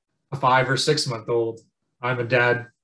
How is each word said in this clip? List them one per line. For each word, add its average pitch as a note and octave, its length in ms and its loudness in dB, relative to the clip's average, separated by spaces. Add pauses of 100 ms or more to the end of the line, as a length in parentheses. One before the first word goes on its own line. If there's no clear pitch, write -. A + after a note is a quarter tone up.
(300)
a C#3+ 60 -6
five C3 320 2
or C3+ 80 0
six D3+ 300 0
month A#2 220 -8
old. A2+ 320 -2 (400)
I'm B2 180 -4
a A#2+ 60 -4
dad A#2+ 420 2 (160)